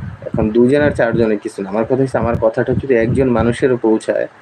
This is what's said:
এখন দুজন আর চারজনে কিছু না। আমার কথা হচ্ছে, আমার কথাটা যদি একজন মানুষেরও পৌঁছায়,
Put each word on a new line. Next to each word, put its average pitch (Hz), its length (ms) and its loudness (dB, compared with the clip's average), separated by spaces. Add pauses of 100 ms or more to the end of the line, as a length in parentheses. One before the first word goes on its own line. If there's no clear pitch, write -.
(200)
এখন 107 300 -2
দুজন 123 300 4
আর 147 100 2
চারজনে 117 460 0
কিছু 101 260 -8
না। 95 80 -8
আমার 110 140 -2
কথা 127 120 0
হচ্ছে, 135 220 0
আমার 117 220 0
কথাটা 117 340 0
যদি 123 200 0
একজন 123 360 2
মানুষেরও 117 460 0
পৌঁছায়, 110 520 -2 (120)